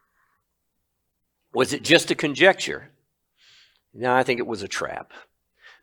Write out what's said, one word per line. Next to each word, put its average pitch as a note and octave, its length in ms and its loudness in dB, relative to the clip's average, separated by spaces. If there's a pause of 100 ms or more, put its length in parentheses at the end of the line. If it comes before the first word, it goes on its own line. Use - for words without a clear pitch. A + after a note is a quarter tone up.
(1500)
Was A#2+ 180 2
it C#3+ 120 -4
just E3 280 4
a D#3+ 40 -2
conjecture? D3 760 0 (1000)
No, B2 200 -2
I B2+ 100 4
think B2 160 -2
it - 80 -6
was G#2 160 -6
a F#2+ 40 -8
trap. - 460 -10 (680)